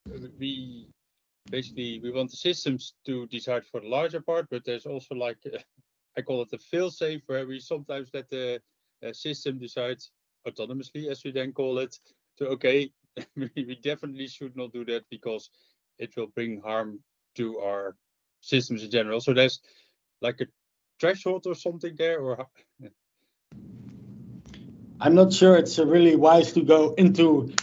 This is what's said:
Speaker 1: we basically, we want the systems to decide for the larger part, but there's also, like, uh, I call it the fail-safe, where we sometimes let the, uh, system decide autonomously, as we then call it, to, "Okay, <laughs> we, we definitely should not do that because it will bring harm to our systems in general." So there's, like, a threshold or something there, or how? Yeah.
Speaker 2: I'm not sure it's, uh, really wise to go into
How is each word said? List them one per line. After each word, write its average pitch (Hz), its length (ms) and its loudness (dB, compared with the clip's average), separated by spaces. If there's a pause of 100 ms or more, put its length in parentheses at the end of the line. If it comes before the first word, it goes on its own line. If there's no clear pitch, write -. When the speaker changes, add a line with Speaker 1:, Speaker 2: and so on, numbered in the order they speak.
(380)
Speaker 1:
we 131 500 -12 (600)
basically, 120 520 -10
we 120 100 -8
want 127 180 -4
the - 60 -18
systems 156 580 -4 (100)
to 123 220 -8
decide 117 400 -6
for 120 140 -12
the 104 80 -16
larger 156 320 -4
part, 165 300 -4
but 123 140 -10
there's 120 220 -8
also, 139 280 -12
like, 120 320 -8
uh, - 120 -12 (600)
I - 40 -6
call 127 180 -4
it 117 100 -8
the 113 80 -10
fail-safe, 160 680 -4
where 135 200 -6
we 131 140 -12
sometimes 139 540 -10
let 131 160 -12
the, 123 300 -6 (460)
uh, 113 60 -10
system 143 460 -8
decide 123 400 -8 (500)
autonomously, 131 640 -10
as 135 140 -10
we 139 80 -10
then 131 200 -6
call 131 260 -2
it, 131 200 -8 (400)
to, 139 100 -6
"Okay, 135 420 0 (260)
<laughs> - 200 -16
we, 135 200 -8
we 127 260 -10
definitely 139 460 -8
should 131 280 -16
not 123 160 -12
do 120 140 -10
that 117 240 -6
because 110 400 -10 (480)
it 117 180 -14
will 113 120 -8
bring 113 320 -8
harm 107 400 -6 (340)
to 113 240 -6
our 101 380 -6 (440)
systems 120 420 -2
in 107 80 -14
general." 113 300 -2
So 127 140 0
there's, 127 260 2 (600)
like, 120 180 -4
a 127 60 -6 (540)
threshold 185 460 -2
or 175 80 -4
something 170 420 -8
there, 165 240 -2
or 127 160 -6
how? 131 120 -12 (320)
Yeah. 123 80 -20 (2000)
Speaker 2:
I'm 151 140 6
not 185 200 10
sure 185 220 10
it's, - 220 2
uh, 160 60 4
really 165 320 6
wise 156 360 8
to 170 100 2
go 151 320 6
into 160 580 6 (100)